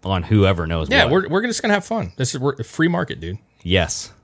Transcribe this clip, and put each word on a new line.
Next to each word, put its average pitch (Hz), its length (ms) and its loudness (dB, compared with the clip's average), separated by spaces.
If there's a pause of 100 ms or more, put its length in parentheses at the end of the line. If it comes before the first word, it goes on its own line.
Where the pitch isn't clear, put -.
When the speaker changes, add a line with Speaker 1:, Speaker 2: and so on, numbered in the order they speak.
Speaker 1:
on 92 200 0
whoever 95 440 4
knows 80 220 -2
Speaker 2:
Yeah, 247 160 4
Speaker 1:
what. - 60 2
Speaker 2:
we're, 185 180 2
we're 196 180 0
just 226 140 -2
gonna 208 140 2
have 185 100 -2
fun. 214 320 -6
This 127 160 -2
is, 139 80 -6
we're, 135 220 -2
free - 240 0
market, 170 320 -2
dude. 87 180 -8 (240)
Speaker 1:
Yes. 87 500 0 (120)